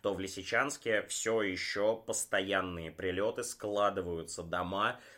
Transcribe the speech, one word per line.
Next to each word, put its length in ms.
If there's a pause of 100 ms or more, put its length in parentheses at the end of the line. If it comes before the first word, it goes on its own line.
то 120
в 60
Лисичанске 840
все 400
еще 540
постоянные 920
прилеты, 520
складываются 1000
дома, 560 (180)